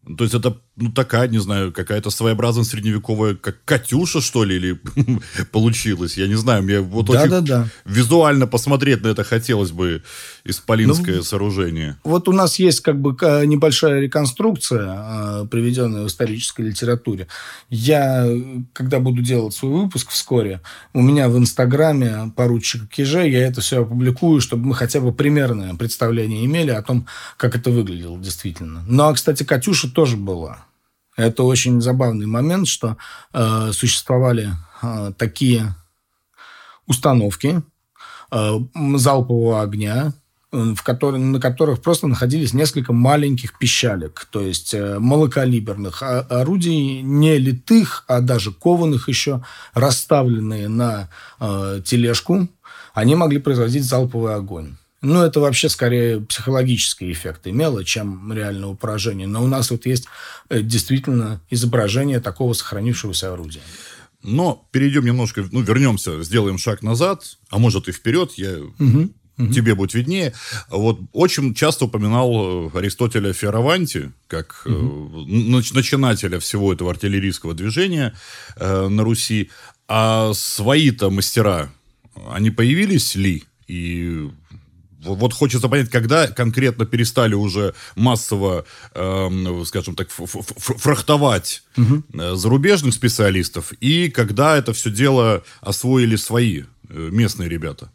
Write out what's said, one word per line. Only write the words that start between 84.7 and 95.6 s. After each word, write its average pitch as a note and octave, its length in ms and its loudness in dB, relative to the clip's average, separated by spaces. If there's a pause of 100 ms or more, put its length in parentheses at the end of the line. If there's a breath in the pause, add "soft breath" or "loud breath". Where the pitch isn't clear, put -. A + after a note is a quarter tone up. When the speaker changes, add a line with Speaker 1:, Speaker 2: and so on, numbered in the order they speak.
Speaker 1:
в-, D#3 160 -6
вот A#2+ 180 0
хочется B2 360 0
понять, C3 220 2
когда B2+ 360 2
конкретно A#2+ 580 0
перестали A#2 500 0
уже G2+ 380 -2 (220 loud breath)
массово, G2 720 0 (300 loud breath)
эм, F#2 720 -4
скажем F2 300 -6
так, - 140 -8
ф-, - 120 -14 (140)
ф-, - 0 - (220)
ф-, A#2 240 -6
фрахтовать, C#3+ 800 0 (140)
Speaker 2:
Мгм. B2+ 260 4 (100)
Speaker 1:
э, F2 220 -6
зарубежных C#3 600 2
специалистов, F#2+ 840 0
и E3 300 0
когда B2+ 480 2
это A#2 160 0
все - 160 -4
дело A2+ 540 2 (180 loud breath)